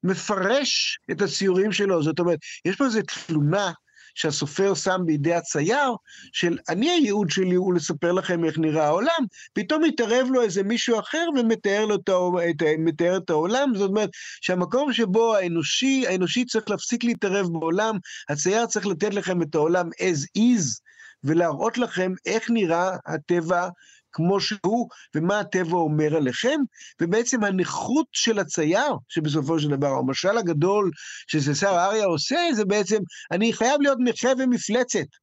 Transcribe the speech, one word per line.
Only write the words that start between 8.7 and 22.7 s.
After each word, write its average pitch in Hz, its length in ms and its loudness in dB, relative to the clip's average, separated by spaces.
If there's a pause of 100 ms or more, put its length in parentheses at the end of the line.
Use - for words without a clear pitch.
העולם", 254 380 2 (300)
פתאום 302 300 0
מתערב 247 480 2
לו 254 100 4
איזה 196 220 0
מישהו 226 360 0
אחר 311 260 -2 (140)
ומתאר 214 460 2
לו 208 100 0
את 185 140 -2
העו-, 180 300 2 (100)
את 160 120 -2
ה-, 170 40 2 (140)
מתאר 170 380 2
את 185 120 -6
העולם. 208 460 2
זאת 196 140 0
אומרת, 208 200 0 (320)
שהמקום 226 520 0
שבו 220 420 2
האנושי, 190 720 0
האנושי 185 380 0
צריך 220 240 -4
להפסיק 226 340 -4
להתערב 202 440 0 (120)
בעולם, 190 380 0 (320)
הצייר 185 360 0
צריך 208 220 -4
לתת 202 260 -2
לכם 180 280 -2
את 156 140 -4
העולם 170 340 2
as 160 480 -4
is, 208 420 2 (440)
ולהראות 175 540 0
לכם 185 360 -2 (120)
איך 226 240 -2
נראה 185 420 2 (140)